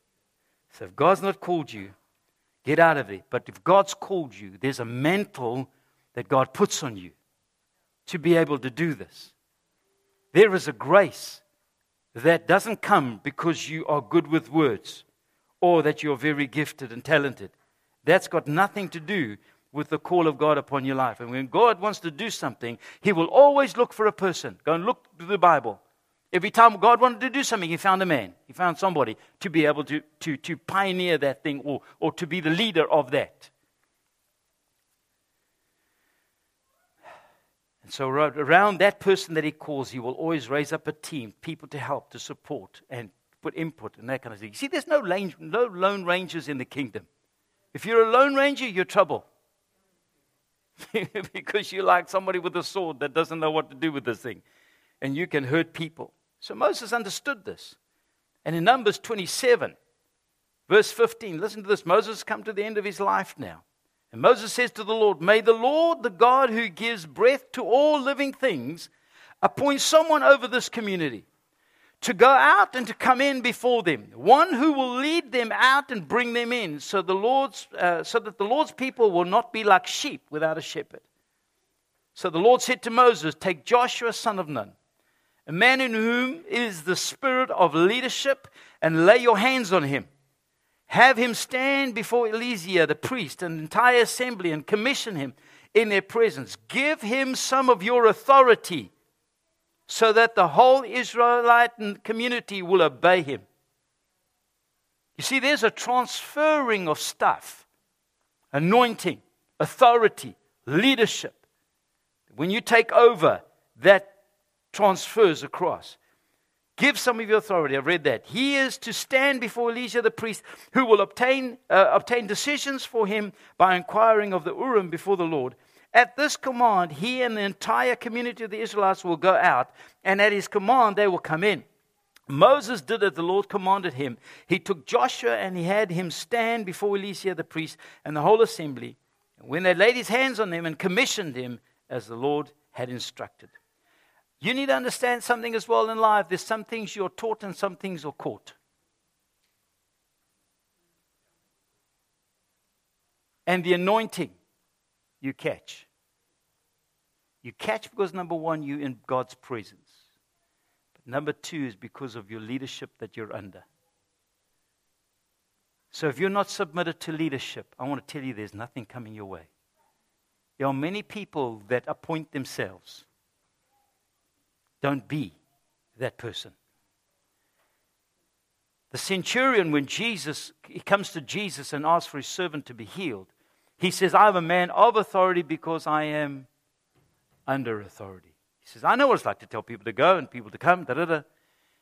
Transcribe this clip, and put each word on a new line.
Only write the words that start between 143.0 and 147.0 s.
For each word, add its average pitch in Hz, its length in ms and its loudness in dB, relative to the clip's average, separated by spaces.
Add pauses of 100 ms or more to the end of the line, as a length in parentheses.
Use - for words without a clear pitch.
You 220 140 -2
need 269 120 -4
to 269 100 2
understand 247 480 -2
something 233 320 -2
as 214 100 -8
well 226 240 2
in 220 80 -6
life. 214 300 4
There's 180 160 -6
some 220 200 -6
things 220 300 -10
you're 190 140 -4